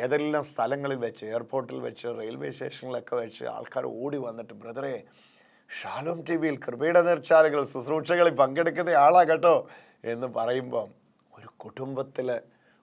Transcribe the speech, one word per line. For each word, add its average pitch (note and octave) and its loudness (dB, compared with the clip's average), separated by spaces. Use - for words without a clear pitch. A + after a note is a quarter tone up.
ഏതെല്ലാം D3 0
സ്ഥലങ്ങളിൽ C3+ -4
വെച്ച്, A2 -10
എയർപോർട്ടിൽ B2 -6
വെച്ച്, A#2 -10
റെയിൽവേ B2+ -8
സ്റ്റേഷനിലൊക്കെ B2+ -8
വെച്ച് A2+ -12
ആൾക്കാർ A#2+ -8
ഓടി C#3+ -4
വന്നിട്ട്, A2+ -12
"ബ്രദറെ, B2+ -8
ഷാലോം E3 -8
ടി E3+ 0
വിയിൽ D3+ 0
കൃപയുടെ D3+ 4
നീർച്ചാലുകൾ D#3 4
ശുശ്രൂഷകളിൽ D#3 2
പങ്കെടുക്കുന്ന E3 0
ആളാ F3 8
കേട്ടോ" D#3+ 6
എന്ന് A#2+ -6
പറയുമ്പം A#2+ -2
ഒരു A2 -20
കുടുംബത്തിൽ C3+ -6